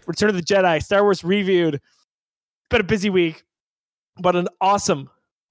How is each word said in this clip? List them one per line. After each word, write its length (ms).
Return 240
of 60
the 80
Jedi, 400
Star 200
Wars 200
reviewed. 520
It's 80
been 120
a 20
busy 260
week, 340
but 160
an 120
awesome, 480